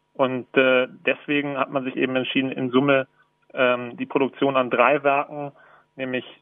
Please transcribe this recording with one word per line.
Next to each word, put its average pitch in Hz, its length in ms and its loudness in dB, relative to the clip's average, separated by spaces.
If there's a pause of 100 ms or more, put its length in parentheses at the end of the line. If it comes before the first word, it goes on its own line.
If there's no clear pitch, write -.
(140)
Und, 127 420 -2
äh, 127 320 4 (160)
deswegen 143 540 -2
hat 139 140 -2
man 139 120 -2
sich 127 120 -6
eben 131 200 -2
entschieden, 131 360 0
in 131 180 -4
Summe, 135 380 2 (480)
ähm, 123 420 0
die 131 80 -8
Produktion 135 500 0
an 127 140 0
drei 123 320 4
Werken, 143 500 -2 (440)
nämlich 127 300 -6 (160)